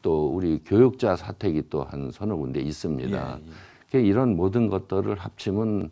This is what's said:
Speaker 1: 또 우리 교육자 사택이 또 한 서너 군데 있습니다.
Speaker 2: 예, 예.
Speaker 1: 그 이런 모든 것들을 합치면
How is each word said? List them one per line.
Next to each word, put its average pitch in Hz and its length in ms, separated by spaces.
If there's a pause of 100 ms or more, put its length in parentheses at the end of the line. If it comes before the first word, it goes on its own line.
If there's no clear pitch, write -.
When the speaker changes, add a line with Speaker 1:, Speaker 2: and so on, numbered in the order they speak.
Speaker 1:
또 78 260
우리 82 360
교육자 117 520
사택이 82 540
또 73 120
한 69 300
서너 104 240
군데 69 240
있습니다. 65 800
Speaker 2:
예, 78 60
예. 82 60 (380)
Speaker 1:
그 135 80
이런 113 380
모든 95 320
것들을 98 480
합치면 98 760